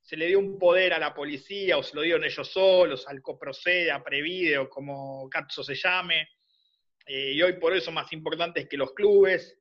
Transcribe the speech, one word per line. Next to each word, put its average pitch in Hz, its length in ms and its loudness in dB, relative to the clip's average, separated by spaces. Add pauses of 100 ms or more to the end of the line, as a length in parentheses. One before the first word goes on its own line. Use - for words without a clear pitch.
se - 160 -14
le 160 100 -2
dio 196 120 4
un 196 180 -4
poder 180 360 4
a 160 60 -2
la 151 140 -2
policía, 156 640 -4
o 135 60 -2
se - 120 -14
lo 147 60 -4
dieron 160 220 2
ellos - 280 -6
solos, 180 560 4
al 139 140 -14
Coproced, 165 680 -2
a 135 140 -4
Previde, 151 540 -2
o 135 120 -2
como 135 600 -12
Catso 147 340 -8
se 135 120 -8
llame, 175 520 -2 (800)
eh, 135 280 -6
y 151 80 2
hoy 180 180 4
por 170 140 2
hoy 180 80 0
son 165 120 -8
más 151 200 -6
importantes 160 540 -4
que 143 100 -8
los 135 160 -4
clubes. 196 680 4